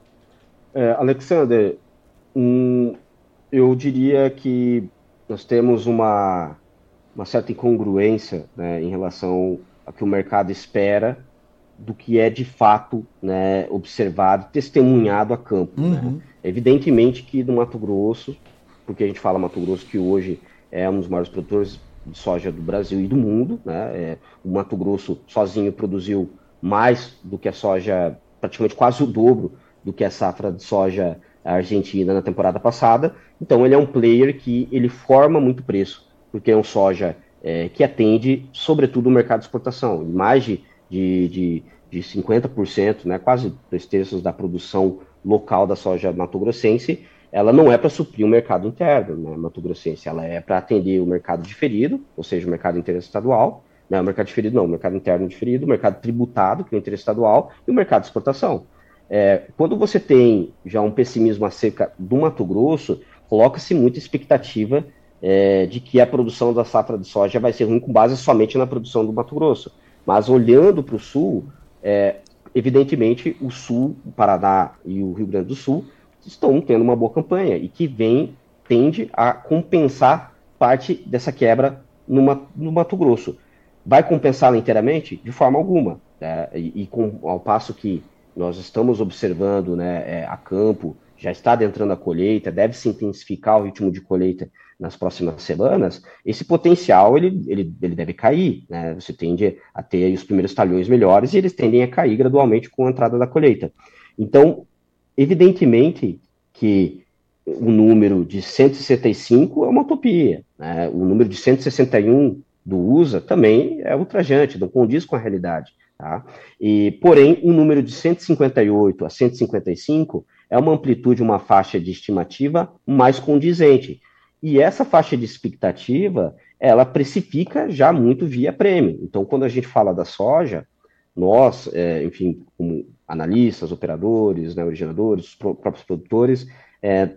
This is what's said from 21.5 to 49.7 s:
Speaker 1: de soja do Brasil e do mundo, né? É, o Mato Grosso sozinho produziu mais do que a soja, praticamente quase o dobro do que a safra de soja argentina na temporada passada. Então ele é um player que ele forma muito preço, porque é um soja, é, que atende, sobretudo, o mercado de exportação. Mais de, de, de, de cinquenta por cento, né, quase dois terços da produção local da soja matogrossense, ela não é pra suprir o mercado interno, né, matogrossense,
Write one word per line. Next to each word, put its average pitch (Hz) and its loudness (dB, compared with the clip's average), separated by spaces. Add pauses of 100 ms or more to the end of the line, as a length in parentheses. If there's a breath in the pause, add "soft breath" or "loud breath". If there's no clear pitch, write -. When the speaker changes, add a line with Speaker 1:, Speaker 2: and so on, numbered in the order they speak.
Speaker 1:
de 78 -18
soja 90 -6
do 82 -14
Brasil 98 -6
e 95 -4
do 123 -2
mundo, 127 -2
né? 95 -8
É, 82 -10 (260 soft breath)
o 92 -10
Mato 98 -4
Grosso 95 -6
sozinho 101 -2
produziu 98 -6 (320 soft breath)
mais 113 0
do 92 -12
que - -8
a 92 -4
soja, 92 -4 (240)
praticamente 104 -4
quase 127 0
o 139 2
dobro 110 2 (320 soft breath)
do 95 -8
que 104 -4
a 95 -2
safra 98 -6
de 90 -12
soja 95 -2 (260 soft breath)
argentina 95 -2
na 95 -2
temporada 92 -2
passada. 117 0 (260 soft breath)
Então 127 2
ele 135 4
é 139 6
um 143 4
player 131 2
que 123 -4
ele 123 0
forma 143 4
muito 127 0
preço, - -6 (220)
porque 110 -2
é 110 6
um 107 4
soja, 98 -2 (280 soft breath)
é, 85 -6
que - 0
atende, 120 0
sobretudo, 127 0
o 131 4
mercado 117 2
de - -16
exportação. 120 -6
Mais 98 0
de, 110 -8 (260 soft breath)
de, 92 -2
de, 87 -6 (260 soft breath)
de 90 -10
cinquenta 113 -4
por 107 -6
cento, 104 -4
né, 90 -4
quase 123 -2 (160)
dois 90 -10
terços 95 -4
da 87 -4
produção 92 -4 (260 loud breath)
local 98 0
da 95 -4
soja 92 -4
matogrossense, 107 -2 (260 soft breath)
ela 104 2
não 143 6
é 120 6
pra 156 0
suprir - -4
o - 2
mercado 107 0
interno, 123 -2
né, 80 -10
matogrossense, 82 -10